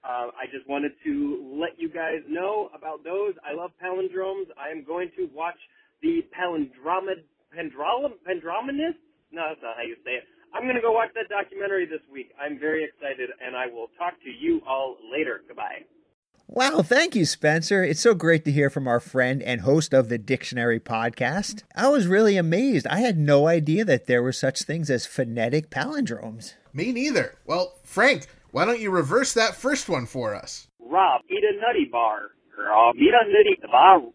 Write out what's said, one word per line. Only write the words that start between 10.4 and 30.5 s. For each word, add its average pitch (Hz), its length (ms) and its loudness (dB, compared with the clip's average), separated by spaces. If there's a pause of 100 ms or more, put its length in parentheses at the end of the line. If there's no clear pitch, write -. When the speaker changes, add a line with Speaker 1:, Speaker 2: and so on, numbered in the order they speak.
Speaker 1:
I'm 233 140 -6
gonna 247 140 -2
go 226 100 2
watch 226 240 2
that 226 140 -8
documentary 196 560 -4
this 156 160 -12 (100)
week. 135 200 -16 (100)
I'm 147 180 -10
very 156 240 -4
excited, 135 460 -10 (160)
and 127 100 -10
I 127 120 -6
will 117 200 -12 (100)
talk 175 260 -6
to 135 60 -16
you 151 380 -2
all 135 300 -4 (140)
later. 127 360 -6
Goodbye. - 380 -12 (600)
Speaker 2:
Wow, 269 340 0
thank 269 340 2
you, 190 80 4
Spencer. 160 600 2
It's 147 180 -2
so 233 120 6
great 160 300 4
to 147 80 0
hear 139 180 4
from 139 160 -6
our 120 140 2
friend 127 420 0
and 120 200 -2
host 147 320 2
of 127 160 4
the 120 80 -2
Dictionary 120 640 -2
Podcast. 123 840 -4 (120)
I 220 120 2
was 269 200 4
really 202 280 4
amazed. 180 520 2
I 160 120 0
had 226 180 2
no 147 300 6
idea 165 380 2
that 139 220 2
there 123 140 4
were 127 120 -2
such - 300 -2
things 156 260 -6
as 123 160 0
phonetic 120 640 -2
palindromes. 190 840 -6 (180)
Speaker 3:
Me 185 180 -4
neither. 240 440 -2 (100)
Well, 180 380 -4
Frank, 220 440 2 (240)
why 156 140 2
don't 226 160 0
you 208 100 -2
reverse 185 420 2
that 220 220 0
first 269 320 -2
one 139 180 -2
for 113 300 -6
us? - 320 -14 (140)